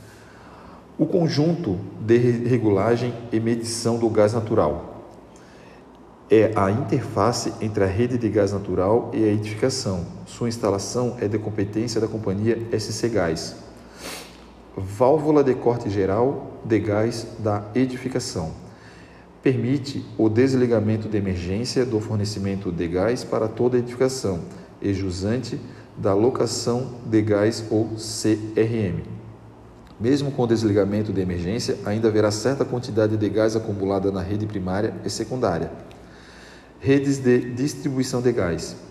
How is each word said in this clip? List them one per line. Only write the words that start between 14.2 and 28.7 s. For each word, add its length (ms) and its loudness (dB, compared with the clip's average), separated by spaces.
Válvula 640 4
de 120 4
corte 340 0
geral 760 0
de 160 2
gás 460 0
da 240 -2
edificação. 800 -2
Permite 640 0
o 100 4
desligamento 800 2
de 80 0
emergência 640 -2
do 160 0
fornecimento 720 -2
de 160 -2
gás 360 0
para 240 -2
toda 280 2
a 40 4
edificação, 600 -2
e 140 0
jusante 640 -4
da 160 2
locação 760 0
de 160 4
gás 480 2
ou 260 0
C 400 -2
R 220 2